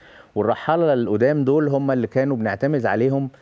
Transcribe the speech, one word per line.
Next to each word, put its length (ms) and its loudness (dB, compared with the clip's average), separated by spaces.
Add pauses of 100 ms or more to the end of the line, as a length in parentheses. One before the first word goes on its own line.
(340)
والرحالة 580 0
القدام 520 0
دول 240 2
هم 220 -2
اللي 160 0
كانوا 300 -2
بنعتمد 500 -2
عليهم 420 0 (140)